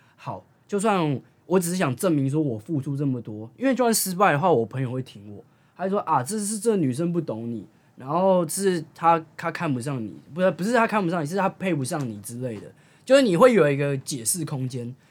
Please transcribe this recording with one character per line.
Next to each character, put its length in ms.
好， 280
就 140
算 400
我 140
只 100
是 60
想 180
证 160
明 180
说 140
我 160
付 220
出 160
这 100
么 160
多， 340
因 80
为 80
就 120
算 100
失 200
败 180
的 80
话， 100
我 160
朋 160
友 80
会 120
挺 320
我， 100
他 80
就 60
说 160
：“啊， 160
这 160
是 200
这 180
女 160
生 200
不 80
懂 300
你， 160
然 120
后 400
是 340
她， 280
她 140
看 220
不 80
上 220
你， 120
不 80
是， 120
不 120
是 80
她 140
看 180
不 60
上 120
你， 40
是 100
她 120
配 260
不 100
上 240
你 140
之 160
类 200
的。” 140
就 120
是 40
你 160
会 160
有 180
一 60
个 220
解 260
释 200
空 220
间， 280